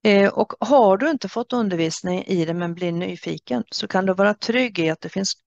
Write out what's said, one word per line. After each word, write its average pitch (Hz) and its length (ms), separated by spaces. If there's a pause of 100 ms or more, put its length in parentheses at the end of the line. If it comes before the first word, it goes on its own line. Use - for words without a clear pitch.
Eh, 202 280
och - 260
har 214 380
du 277 120
inte 254 200
fått 240 240
undervisning 180 680
i 170 220
det 165 80
men 175 200
blir 175 180
nyfiken, 180 800
så - 160
kan 190 180
du 190 80
vara 202 200
trygg 233 460
i 160 100
att 160 120
det 165 80
finns 190 240 (140)